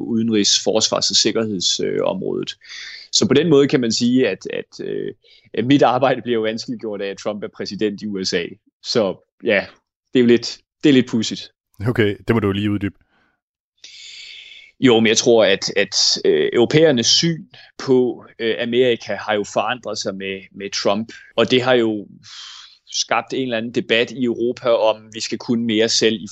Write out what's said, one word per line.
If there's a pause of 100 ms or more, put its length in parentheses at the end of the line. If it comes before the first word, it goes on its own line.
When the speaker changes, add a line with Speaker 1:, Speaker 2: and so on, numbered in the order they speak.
Speaker 1:
udenrigs-,
forsvars-
og
sikkerhedsområdet. (540)
Så
på
den
måde
kan
man
sige,
at,
at,
øh, (400)
at
mit
arbejde
bliver
jo
vanskeliggjort
af,
at
Trump
er
præsident
i
U
S
A. (380)
Så (120)
ja, (480)
det
er
jo
lidt, (260)
det
er
lidt
pudsigt. (360)
Speaker 2:
Okay, (100)
det
må
du
jo
lige
uddybe. (1800)
Speaker 1:
Jo,
men
jeg
tror,
at,
at,
øh,
europæernes
syn (340)
på, (140)
øh,
Amerika
har
jo (100)
forandret
sig
med, (100)
med
Trump, (240)
og
det
har
jo (840)
skabt
en
eller
anden
debat
i
Europa
om,
vi
skal
kunne
mere
selv
i